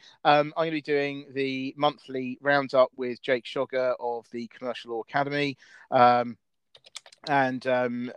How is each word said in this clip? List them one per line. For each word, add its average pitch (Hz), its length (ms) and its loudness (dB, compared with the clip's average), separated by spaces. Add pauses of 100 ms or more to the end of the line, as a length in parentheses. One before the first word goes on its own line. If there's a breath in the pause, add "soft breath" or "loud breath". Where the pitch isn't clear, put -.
(240 soft breath)
um, 147 340 4
I'm 165 80 2
gonna 165 60 -4
be 156 100 -4
doing 143 520 -2
the 135 440 -4
monthly 135 640 -4
roundup 139 540 2
with 123 260 -6
Jake 127 240 0
Shogger 127 540 -2
of 120 320 -8
the 117 160 -8
Commercial 117 440 -10
Law 113 100 -6
Academy. 143 560 -2 (320 soft breath)
Um, 123 480 4 (920)
and, 131 380 0
um, 123 520 0